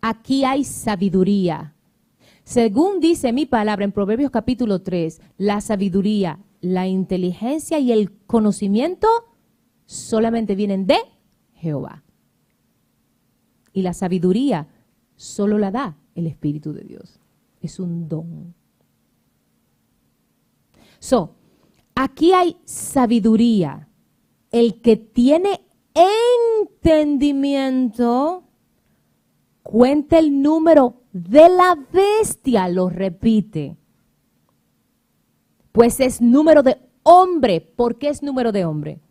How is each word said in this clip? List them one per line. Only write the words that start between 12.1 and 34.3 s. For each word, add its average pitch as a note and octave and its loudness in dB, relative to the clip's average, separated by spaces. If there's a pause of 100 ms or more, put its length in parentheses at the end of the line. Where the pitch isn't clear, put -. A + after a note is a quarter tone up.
Y F#3+ -4
la F3+ -4
sabiduría F#3 -2 (480)
solo G#3 -4
la G3 -2
da G#3+ -8 (200)
el F3 -6
Espíritu D3+ -8
de - -16
Dios. - -20 (400)
Es - -14
un E3+ -8
don. E3 -12 (2500)
So, G#3+ -2 (600)
aquí C#4+ 2
hay F4+ 0
sabiduría. A3 0 (640)
El A#3 0
que A3 4
tiene D#4+ 0 (320)
entendimiento, D4 0 (1200)
cuenta C#4+ 2
el C#4+ 2
número D4+ 4 (100)
de G#3 6
la F4+ 2 (140)
bestia, F#4 0
lo F#3 -2
repite. F#3+ -4 (1900)